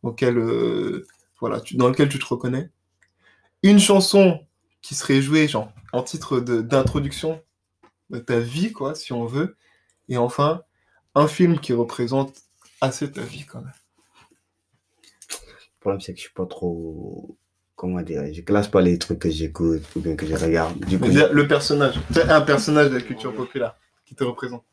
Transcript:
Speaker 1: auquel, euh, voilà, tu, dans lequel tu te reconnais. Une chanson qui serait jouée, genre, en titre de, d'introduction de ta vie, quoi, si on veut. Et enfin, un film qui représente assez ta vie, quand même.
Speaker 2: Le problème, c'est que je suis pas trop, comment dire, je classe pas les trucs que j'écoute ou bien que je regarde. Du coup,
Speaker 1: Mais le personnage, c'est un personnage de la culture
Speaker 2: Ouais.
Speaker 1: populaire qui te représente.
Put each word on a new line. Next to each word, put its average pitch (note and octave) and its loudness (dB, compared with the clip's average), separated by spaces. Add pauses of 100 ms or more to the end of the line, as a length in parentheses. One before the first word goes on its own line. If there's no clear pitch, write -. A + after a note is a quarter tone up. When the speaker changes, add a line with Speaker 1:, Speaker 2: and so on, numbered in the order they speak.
Speaker 1:
auquel, A#2+ 0
euh, A#2 -2 (340)
voilà, A2+ -4
tu, - -10
dans B2 4
lequel C#3+ 2
tu C#3 -6
te - -8
reconnais. C3 -6 (920)
Une G3+ 8
chanson F#3+ 6 (420)
qui - -12
serait C#3 2
jouée, D3+ 4
genre, G#2+ -4 (200)
en B2+ -2
titre - -4
de, A#2+ -2
d'introduction C#3 -2 (680)
de B2 -10
ta A#2+ -2
vie, D3 -4
quoi, C#3 -8
si - -12
on A#2+ -4
veut. C#3 -4 (520)
Et B2+ -4
enfin, C#3+ 0 (520)
un D3 4
film E3+ 2
qui - -4
représente A#2+ -2 (460)
assez C3 -2
ta A#2 -12
vie, C#3 -14
quand - -18
même. C3 -18 (1600)
Speaker 2:
Le - -16
problème, G2 -4
c'est F#2 -14
que - -16
je - -16
suis - -20
pas F#2 -6
trop, E2+ -10 (380)
comment F2+ -6
dire, D#2+ -8 (100)
je E2 -12
classe G2+ 2
pas F#2+ 4
les F2 4
trucs E2 -6
que E2+ 0
j'écoute D#2+ -2 (140)
ou - -4
bien D#2 -4
que D#2 -6
je D#2 -4
regarde. E2 0
Du F#2 0
coup, - 0
Speaker 1:
Mais D3 6
le D3 2
personnage, C#3+ 2 (180)
c'est E3 4
un D#3 6
personnage D3 4
de B2+ -2
la A#2+ -4
culture B2+ -10
Speaker 2:
Ouais. A2 -10
Speaker 1:
populaire B2 -6 (280)
qui - -20
te C3+ -4
représente. A#2+ -8